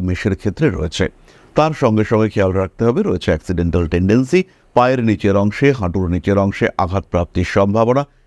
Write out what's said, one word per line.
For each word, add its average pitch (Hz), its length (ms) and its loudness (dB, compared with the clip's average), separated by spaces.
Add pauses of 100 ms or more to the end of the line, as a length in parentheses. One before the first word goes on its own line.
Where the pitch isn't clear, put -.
মেষের 92 280 -2
ক্ষেত্রে 110 340 -2
রয়েছে। 85 340 -4 (520)
তার 156 240 2
সঙ্গে 110 240 2
সঙ্গে 110 300 0
খেয়াল 95 180 2
রাখতে 95 320 -4
হবে, 123 180 2
রয়েছে 95 280 -4
অ্যাক্সিডেন্টাল 85 600 -2
টেন্ডেন্সি, 117 480 2 (360)
পায়ের 127 280 2
নিচের 101 320 0
অংশে, 104 320 0 (100)
হাঁটুর 92 360 -2
নিচের 98 240 0
অংশে 98 280 0 (120)
আঘাতপ্রাপ্তির 90 800 -4
সম্ভাবনা, 113 460 2 (240)